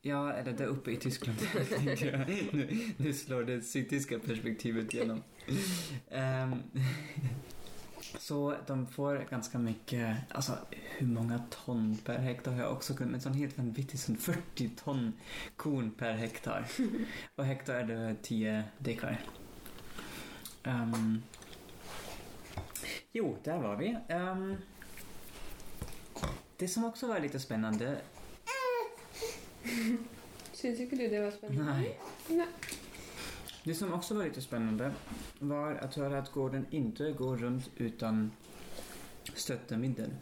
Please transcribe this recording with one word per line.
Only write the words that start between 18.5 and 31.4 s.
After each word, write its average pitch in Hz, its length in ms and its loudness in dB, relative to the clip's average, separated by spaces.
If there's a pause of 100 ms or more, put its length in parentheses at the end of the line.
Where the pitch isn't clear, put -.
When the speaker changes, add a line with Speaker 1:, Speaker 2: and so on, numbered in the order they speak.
Speaker 1:
dekar. 117 400 0 (1400)
Ehm, 113 560 4 (1900)
jo, 208 180 2 (100)
der 165 180 2
var 104 180 2
vi. 196 180 2 (140)
Ehm, 185 480 0 (2000)
det 185 140 0
som 226 160 4
også 233 240 0
var 208 120 4
litt 143 180 0
spennende 110 560 2 (2500)
Speaker 2:
Syns 240 300 0
ikke 247 160 0
du 247 120 2
det 208 120 4
var 208 140 2
spennende? 151 300 2